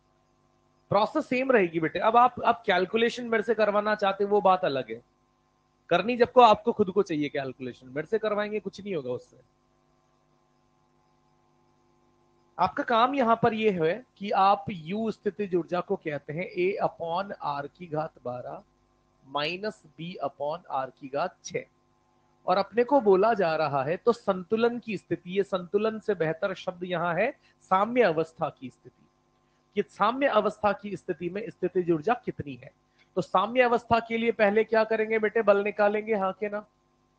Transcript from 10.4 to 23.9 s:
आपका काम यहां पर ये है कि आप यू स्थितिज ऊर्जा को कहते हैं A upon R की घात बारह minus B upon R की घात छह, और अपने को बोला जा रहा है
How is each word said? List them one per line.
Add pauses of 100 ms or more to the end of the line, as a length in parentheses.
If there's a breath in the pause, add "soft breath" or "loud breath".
आपका
काम
यहां
पर
ये
है (240)
कि
आप
यू
स्थितिज
ऊर्जा
को
कहते
हैं (100)
A (160)
upon (160)
R
की
घात (120)
बारह (640)
minus (160)
B (140)
upon (100)
R
की
घात
छह, (840)
और
अपने
को
बोला
जा
रहा
है